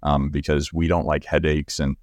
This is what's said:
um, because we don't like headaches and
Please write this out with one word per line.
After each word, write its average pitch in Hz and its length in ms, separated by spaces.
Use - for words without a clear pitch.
um, 71 260
because 71 420
we 82 160
don't 85 180
like 76 200
headaches 76 540
and 69 240